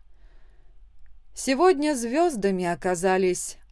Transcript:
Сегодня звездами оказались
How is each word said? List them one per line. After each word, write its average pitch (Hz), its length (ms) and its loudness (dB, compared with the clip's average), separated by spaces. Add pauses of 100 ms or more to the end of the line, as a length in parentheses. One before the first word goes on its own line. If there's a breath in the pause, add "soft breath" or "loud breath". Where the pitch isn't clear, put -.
(1300)
Сегодня 294 600 2
звездами 233 720 0
оказались 180 920 0 (140)